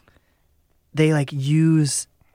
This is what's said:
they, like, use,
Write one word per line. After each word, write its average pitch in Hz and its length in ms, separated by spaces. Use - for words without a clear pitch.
they, 156 220
like, 143 180
use, 151 760